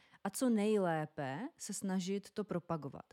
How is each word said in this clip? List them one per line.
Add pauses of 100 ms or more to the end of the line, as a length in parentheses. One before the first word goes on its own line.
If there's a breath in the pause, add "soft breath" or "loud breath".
(240 soft breath)
a
co
nejlépe (200)
se
snažit
to
propagovat.